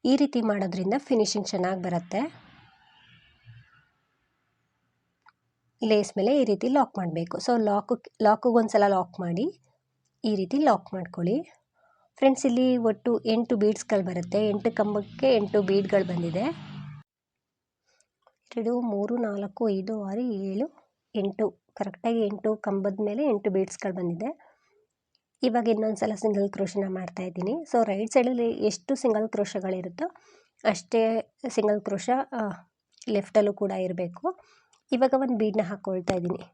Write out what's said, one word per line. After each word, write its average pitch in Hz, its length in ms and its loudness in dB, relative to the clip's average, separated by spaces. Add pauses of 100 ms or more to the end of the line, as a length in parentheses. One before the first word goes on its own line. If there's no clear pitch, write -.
ಈ 254 120 4
ರೀತಿ 277 260 2
ಮಾಡೋದ್ರಿಂದ 190 560 0
ಫಿನಿಶಿಂಗ್ 214 500 0
ಚೆನ್ನಾಗ್ 185 340 -2
ಬರುತ್ತೆ. 175 380 -2 (3500)
ಲೇಸ್ 214 320 2
ಮೇಲೆ 202 200 2
ಈ 277 100 4
ರೀತಿ 214 240 0
ಲಾಕ್ 269 280 2
ಮಾಡ್ಬೇಕು. 170 400 -4
So 240 160 -2 (120)
ಲಾಕ್, 208 280 0 (300)
ಲಾಕ್‌ಗೆ 220 320 6
ಒಂದ್ಸಲ 220 340 6
ಲಾಕ್ 180 320 0
ಮಾಡಿ 175 260 -2 (760)
ಈ 214 100 0
ರೀತಿ 190 240 -2
ಲಾಕ್ 247 340 2
ಮಾಡ್ಕೊಳ್ಳಿ. 175 440 -2 (760)
ಫ್ರೆಂಡ್ಸ್, 269 320 4
ಇಲ್ಲಿ 254 200 2 (180)
ಒಟ್ಟು 220 260 0 (140)
ಎಂಟು 226 320 0
ಬೀಡ್ಸ್‌ಗಳು 208 480 0
ಬರುತ್ತೆ. 175 440 -2
ಎಂಟು 208 240 0
ಕಂಬಕ್ಕೆ 208 600 -2
ಎಂಟು 208 280 2
ಬೀಡ್‌ಗಳು 196 440 2
ಬಂದಿದೆ. 170 380 -2 (2000)
ಎರಡು, 233 320 -2
ಮೂರು, 214 360 -2
ನಾಲ್ಕು, 202 520 -4
ಐದು, 196 240 -4 (100)
ಆರು, 202 200 -4 (180)
ಏಳು, 196 240 -2 (480)
ಎಂಟು, 202 300 -2 (300)
ಕರೆಕ್ಟಾಗಿ 226 480 -4
ಎಂಟು 208 340 -2
ಕಂಬದ 196 440 -2
ಮೇಲೆ 214 260 0
ಎಂಟು 208 240 0
ಬೀಡ್ಸ್‌ಗಳು 190 460 -2
ಬಂದಿದೆ. 180 340 -4 (1120)
ಇವಾಗ 233 260 2
ಇನ್ನೊಂದ್ಸಲ 220 460 0
ಸಿಂಗಲ್ 202 360 2
ಕ್ರೋಶೆನ 196 380 -2
ಮಾಡ್ತಾ 185 340 -6
ಇದ್ದೀನಿ. 180 400 -4
So 277 220 -2
ರೈಟ್ 208 280 -2
ಸೈಡಲ್ಲಿ 247 360 2 (180)
ಎಷ್ಟು 214 280 -2
ಸಿಂಗಲ್ 220 340 2
ಕ್ರೋಶೆಗಳಿರುತ್ತೋ 190 800 -4 (580)
ಅಷ್ಟೇ 214 360 0 (480)
ಸಿಂಗಲ್ 208 320 0
ಕ್ರೋಶೆ, 202 360 -2 (160)
ಆ, 233 100 -4 (680)
ಲೆಫ್ಟಲ್ಲೂ 208 460 2
ಕೂಡ 196 260 -2
ಇರಬೇಕು. 180 440 -6 (680)
ಇವಾಗ 262 220 4
ಒಂದು 254 220 0
ಬೀಡ್ನ 214 260 0
ಹಾಕ್ಕೊಳ್ತಾ 185 520 -4
ಇದ್ದೀನಿ. 175 280 -4 (120)